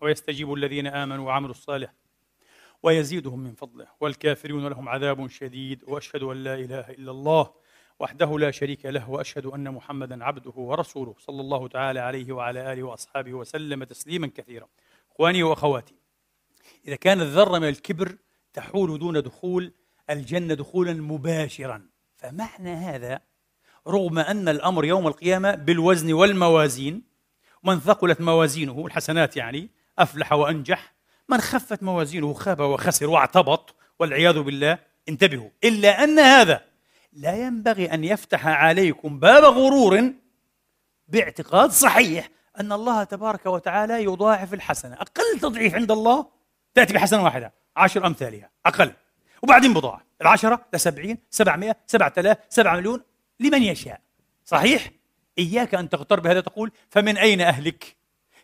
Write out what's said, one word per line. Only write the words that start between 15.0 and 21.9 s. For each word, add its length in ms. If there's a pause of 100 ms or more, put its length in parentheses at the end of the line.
إخواني 300
وأخواتي، 520 (920)
إذا 80
كان 240
الذرة 380
من 100
الكبر 480 (360)
تحول 460
دون 240
دخول 500 (380)
الجنة 440
دخولا 380
مباشرا، 920 (300)